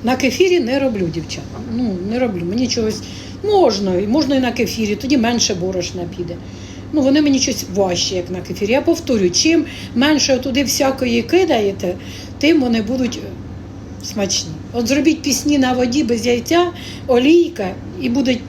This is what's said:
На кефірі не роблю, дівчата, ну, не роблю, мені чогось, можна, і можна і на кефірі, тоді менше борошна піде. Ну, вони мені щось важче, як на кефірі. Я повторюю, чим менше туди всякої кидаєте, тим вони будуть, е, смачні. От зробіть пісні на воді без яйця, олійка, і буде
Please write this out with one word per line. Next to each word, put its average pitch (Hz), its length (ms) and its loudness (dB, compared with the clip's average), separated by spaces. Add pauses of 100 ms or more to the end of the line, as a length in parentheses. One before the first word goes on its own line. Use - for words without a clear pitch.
На 247 120 2
кефірі 349 440 2
не 254 200 0
роблю, 220 340 0
дівчата, 151 460 -8 (160)
ну, 233 200 -2 (140)
не 240 100 -2
роблю, 196 260 -2
мені 233 220 0
чогось, 220 340 -2 (420)
можна, 226 520 4
і 196 120 0
можна 269 280 2
і 262 40 4
на 254 120 0
кефірі, 214 440 -2
тоді 269 220 0
менше 226 380 2
борошна 180 460 -4 (160)
піде. 170 180 -6 (580)
Ну, 302 80 2
вони 277 200 4
мені 277 180 4
щось - 340 -4
важче, 185 420 0
як 175 160 -4
на 180 100 -6
кефірі. 196 300 -4
Я 269 100 4
повторюю, 220 500 2
чим 311 340 2 (300)
менше 269 420 2
туди 262 260 0
всякої 254 580 0
кидаєте, 226 760 2 (440)
тим 302 220 4
вони 233 200 2
будуть, 247 420 -2
е, - 800 -14
смачні. 190 460 -4 (220)
От 233 140 -2
зробіть 285 340 2
пісні 294 360 0
на 254 160 4
воді 247 300 2
без 220 220 0
яйця, 320 460 2 (360)
олійка, 262 640 4 (300)
і 254 80 0
буде 247 280 2 (120)